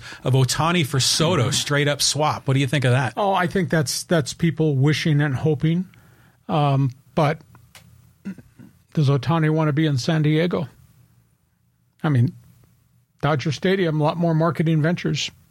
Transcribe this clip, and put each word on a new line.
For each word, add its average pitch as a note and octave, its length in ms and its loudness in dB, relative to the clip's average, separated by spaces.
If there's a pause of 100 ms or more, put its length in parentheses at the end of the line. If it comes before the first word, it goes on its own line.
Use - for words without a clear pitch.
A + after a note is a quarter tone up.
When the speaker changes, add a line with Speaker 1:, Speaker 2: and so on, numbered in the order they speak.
(240)
Speaker 1:
of C3 100 0
Ohtani D3+ 520 2
for C3 140 -2
Soto, D#3+ 440 0
Speaker 2:
Mm-hmm. A2 80 0
Speaker 1:
straight C#3+ 360 0
up C#3+ 140 -2
swap. C#3+ 440 -2
What C3+ 80 2
do C3+ 60 2
you C#3 60 0
think C3+ 180 0
of B2 80 4
that? B2+ 240 0
Speaker 2:
Oh, G3+ 160 0
I F3+ 140 2
think F3 240 -2
that's, - 340 -2
that's D#3+ 300 0
people D#3+ 420 0
wishing D3 460 2
and D3 120 -2
hoping. D#3+ 520 0 (600)
Um, C#3 420 2 (240)
but D#3 240 0 (1600)
does D3 140 2
Ohtani D#3 420 0
wanna D#3 220 0
be D#3 140 0
in C#3+ 120 0
San D#3 240 0
Diego? D#3+ 460 0 (1300)
I E3+ 60 0
mean, A#2+ 240 2 (880)
Dodger D3 300 0
Stadium, F3 480 0
a C#3+ 40 2
lot E3+ 120 0
more E3+ 180 0
marketing D#3+ 480 2
ventures. D#3 480 -2 (200)